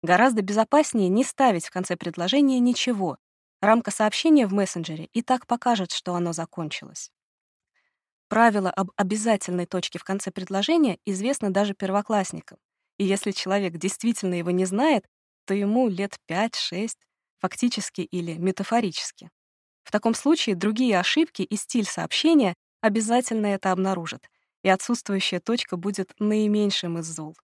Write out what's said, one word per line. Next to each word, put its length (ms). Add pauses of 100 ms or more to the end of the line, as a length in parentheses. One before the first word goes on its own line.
Гораздо 400
безопаснее 640
не 160
ставить 420
в 40
конце 260
предложения 640
ничего. 560 (440)
Рамка 300
сообщения 560
в 60
мессенджере 640
и 80
так 240
покажет, 440
что 240
оно 180
закончилось. 760 (1160)
Правило 420
об 240
обязательной 720
точке 320
в 60
конце 260
предложения 760
известно 440
даже 240
первоклассникам. 840 (400)
И 60
если 280
человек 460
действительно 560
его 160
не 160
знает, 400 (400)
то 80
ему 340
лет 380
пять-шесть, 720 (420)
фактически 640
или 320
метафорически. 960 (520)
В 80
таком 240
случае 400
другие 440
ошибки 440
и 140
стиль 300
сообщения 680 (280)
обязательно 640
это 260
обнаружат, 560 (340)
и 60
отсутствующая 720
точка 360
будет 420
наименьшим 800
из 80
зол. 280 (180)